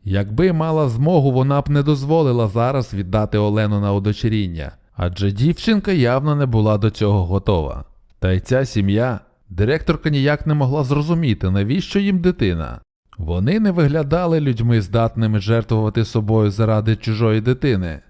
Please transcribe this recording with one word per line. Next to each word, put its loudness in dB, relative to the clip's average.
Якби 0
мала 0
змогу, 2
вона 2
б -6
не 2
дозволила 2
зараз -2
віддати -2
Олену 0
на 0
удочеріння, -2
адже -2
дівчинка 0
явно 2
не 0
була 2
до 2
цього 0
готова. -2
Та 0
й 2
ця 0
сім'я, 0
директорка -2
ніяк 0
не 2
могла 0
зрозуміти, 0
навіщо 0
їм 0
дитина. -2
Вони -2
не 2
виглядали 0
людьми, 2
здатними 0
жертвувати 0
собою 2
заради 2
чужої 0
дитини. -2